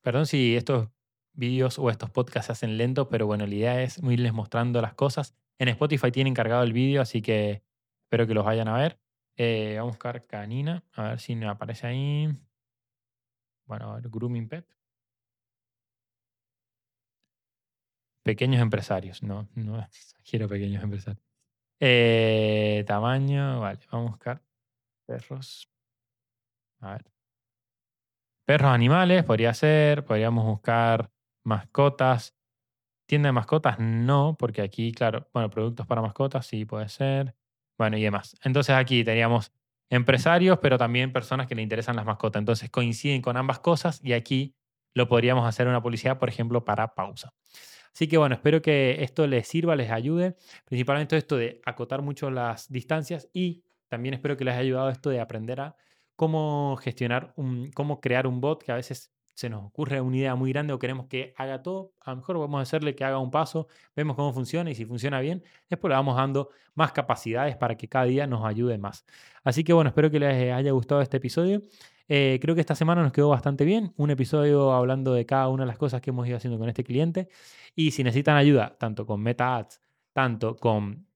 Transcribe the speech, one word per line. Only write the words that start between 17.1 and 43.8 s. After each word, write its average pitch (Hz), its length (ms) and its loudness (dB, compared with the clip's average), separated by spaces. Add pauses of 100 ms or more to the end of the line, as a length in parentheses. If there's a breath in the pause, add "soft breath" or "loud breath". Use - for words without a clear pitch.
Pequeños 123 380 2
empresarios, 101 600 -2
no, 104 340 -8
no 110 300 -8 (200 loud breath)
<laughs> - 240 -20
quiero 110 180 -4
pequeños 101 360 -4
empresarios. 101 400 -8 (560)
Eh, 110 1080 4
tamaño, 135 720 0
vale, 104 200 -6 (120)
vamos 117 160 -4
a 113 40 -6
buscar 123 320 -10 (600)
perros. 123 640 -14 (1120)
A 98 140 -14
ver. - 120 -14 (1400)
Perros 139 260 4
animales, 170 520 6
podría 117 300 2
ser, 151 520 4
podríamos 113 400 2
buscar 113 680 2 (320)
mascotas. 131 920 2 (720)
Tienda 147 240 2
de 131 40 2
mascotas, 123 460 0
no, 127 600 2
porque 107 220 -4
aquí, 113 320 -4
claro, 113 400 -2
bueno, 113 160 -2
productos 110 380 -4
para 113 140 0
mascotas, 131 440 -4
sí, 110 200 -6
puede 107 240 -8
ser. 135 460 -2 (420)
Bueno, 107 200 2
y 107 60 0
demás. 101 400 -2
Entonces 131 320 2
aquí 127 280 2
teníamos 113 480 2 (380)
empresarios, 160 720 4
pero 131 160 4
también 123 340 0
personas 127 360 -2
que 123 80 -6
le 113 60 -4
interesan 110 340 -4
las 107 100 -4
mascotas. 107 340 -2
Entonces 113 300 -2
coinciden 123 520 -2
con 123 160 -2
ambas 131 220 -2
cosas 170 440 0